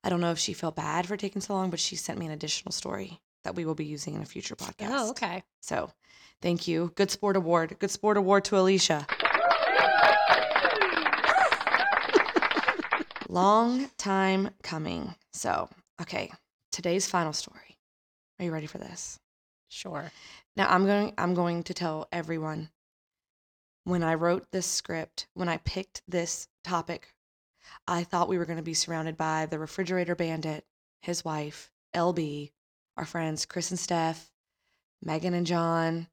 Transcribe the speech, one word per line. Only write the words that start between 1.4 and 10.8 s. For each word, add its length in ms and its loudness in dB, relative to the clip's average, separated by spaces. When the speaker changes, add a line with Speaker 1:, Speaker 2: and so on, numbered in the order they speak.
Speaker 1:
so 120 -6
long, 160 0
but 100 -4
she 160 -2
sent 240 -6
me 60 -6
an 60 -8
additional 400 -6
story 500 -8
that 120 -6
we 100 -4
will 100 -2
be 100 -6
using 300 -8
in 60 -6
a 40 -8
future 300 -10
podcast. 360 -10
Speaker 2:
Oh, 200 -2
okay. 320 -6
Speaker 1:
So, 300 -4
thank 260 0
you. 280 0
Good 160 2
Sport 240 0
Award. 440 2
Good 120 -2
Sport 260 2
Award 280 6
to 120 4
Alicia. 540 4
<laughs> 60 -2